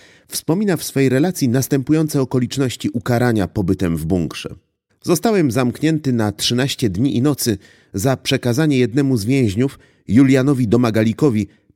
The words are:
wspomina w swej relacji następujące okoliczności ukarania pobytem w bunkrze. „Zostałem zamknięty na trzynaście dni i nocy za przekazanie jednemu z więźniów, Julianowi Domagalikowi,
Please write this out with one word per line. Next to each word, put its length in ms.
wspomina 500
w 60
swej 260
relacji 400
następujące 720
okoliczności 680
ukarania 580
pobytem 500
w 80
bunkrze. 500
„Zostałem 480
zamknięty 640
na 180
trzynaście 580
dni 280
i 40
nocy 360
za 240
przekazanie 600
jednemu 400
z 80
więźniów, 540
Julianowi 600
Domagalikowi, 800